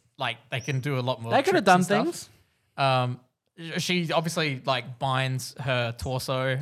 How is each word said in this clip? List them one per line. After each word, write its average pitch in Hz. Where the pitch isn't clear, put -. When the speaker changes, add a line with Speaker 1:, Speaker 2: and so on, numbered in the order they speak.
Speaker 1:
like 117
they 131
can 135
do 131
a -
lot 123
more 113
Speaker 2:
They 262
could 370
have 294
Speaker 1:
tricks 180
Speaker 2:
done 208
Speaker 1:
and 349
stuff. -
Speaker 2:
things. -
Speaker 1:
Um, 127
she 175
obviously, 156
like, 123
binds 131
her 123
torso 131